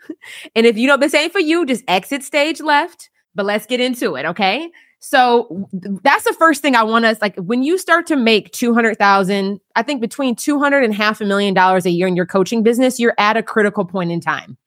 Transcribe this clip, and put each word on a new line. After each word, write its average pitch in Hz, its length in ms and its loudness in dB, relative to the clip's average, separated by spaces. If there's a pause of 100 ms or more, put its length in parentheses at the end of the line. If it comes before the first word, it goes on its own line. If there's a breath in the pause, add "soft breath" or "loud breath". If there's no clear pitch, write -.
<laughs> - 460 -18
And 226 120 0
if 233 100 2
you 233 100 0
know 277 100 4
this 277 180 0
ain't 311 180 0
for 403 80 0
you, 330 240 0
just 254 240 -4
exit 190 340 -2
stage 302 380 -2
left, 302 500 -2 (240)
but 196 120 -4
let's 208 200 -4
get 247 140 -2
into 247 360 -2
it, 135 100 -6
okay? 208 440 -2 (300 soft breath)
So 240 720 2
w-, 190 300 -8
that's 302 220 2
the 453 100 0
first 330 280 2
thing 269 140 2
I 226 60 4
want 226 220 2
us, 220 160 2
like, 208 160 -2
when 226 260 -2
you 330 160 0
start 339 300 0
to 320 80 0
make 226 360 2
two 233 220 0
hundred 226 240 0
thousand, 196 640 2 (160)
I 226 60 2
think 269 180 -4
between 247 340 -2
two 294 240 -2
hundred 277 260 2
and 214 100 0
half 214 260 0
a 214 40 -4
million 202 300 0
dollars 185 320 4
a 185 40 0
year 175 160 0
in 180 100 0
your 180 100 0
coaching 202 360 0
business, 240 380 2
you're 233 180 2
at 208 180 2
a 226 60 -2
critical 208 420 -2
point 180 260 -4
in 170 100 -4
time. 135 360 -6 (100)